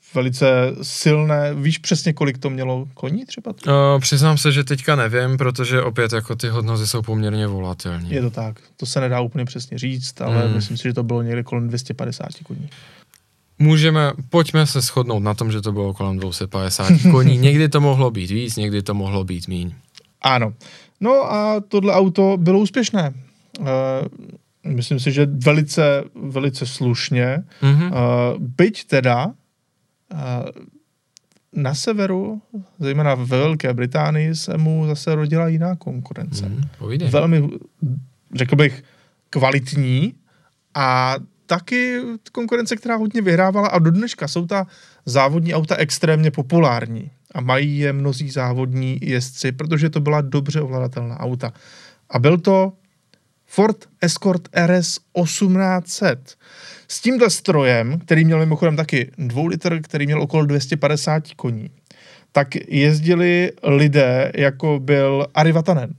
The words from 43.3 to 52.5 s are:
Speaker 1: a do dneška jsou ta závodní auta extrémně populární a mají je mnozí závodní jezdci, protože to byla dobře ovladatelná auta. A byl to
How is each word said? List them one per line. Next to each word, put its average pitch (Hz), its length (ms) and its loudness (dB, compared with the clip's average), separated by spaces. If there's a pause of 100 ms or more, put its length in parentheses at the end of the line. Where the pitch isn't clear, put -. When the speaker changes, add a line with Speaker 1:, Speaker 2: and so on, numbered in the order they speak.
Speaker 1:
a 180 120 2
do 165 120 6
dneška 196 360 -2
jsou 175 200 -4
ta 190 200 -2 (380)
závodní 143 480 2
auta 160 220 0
extrémně 156 560 2
populární 127 800 0 (240)
a 123 60 -4
mají 139 380 0
je 143 140 0
mnozí 139 360 -2
závodní 131 720 -2
jezdci, 131 500 -4
protože 151 380 -2
to 165 100 -2
byla 151 220 0
dobře 147 400 -2
ovladatelná 127 580 -6
auta. 123 340 -6 (560)
A 127 100 0
byl 151 180 6
to 190 360 2 (720)